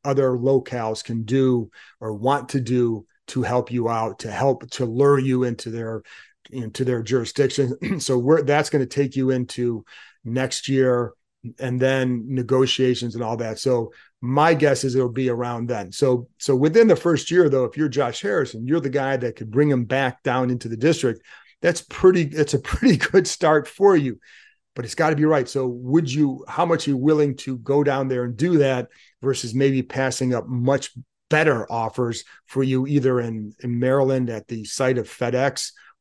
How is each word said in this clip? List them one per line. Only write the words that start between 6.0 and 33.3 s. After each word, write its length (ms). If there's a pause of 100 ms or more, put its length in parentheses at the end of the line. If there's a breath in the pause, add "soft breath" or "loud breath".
into 340
their 180
jurisdiction. 800
<clears throat> 180
So 180
we're, 240
that's 260
gonna 160
take 320
you 140
into 540 (400 loud breath)
next 440
year, 460 (440)
and 220
then 480
negotiations 880
and 80
all 140
that. 200
So 340 (280 soft breath)
my 340
guess 300
is 100
it'll 140
be 200
around 400
then. 220
So, 380 (100)
so 160
within 320
the 80
first 380
year, 160
though, 160
if 120
you're 120
Josh 340
Harris 320
and 140
you're 100
the 100
guy 280
that 180
could 160
bring 180
him 160
back 380
down 280
into 180
the 80
district, 460 (380 loud breath)
that's 220
pretty, 400
it's 320
a 60
pretty 360
<laughs> 140
good 160
start 400
for 300
you, 240 (540 soft breath)
but 100
it's 100
gotta 220
be 80
right. 240
So 180
would 460
you, 340
how 200
much 200
are 40
you 60
willing 420
to 200
go 240
down 260
there 160
and 120
do 220
that 300 (320 soft breath)
versus 340
maybe 280
passing 520
up 120
much 440 (380)
better 440
offers 520 (220 soft breath)
for 160
you 240
either 320
in, 340 (120)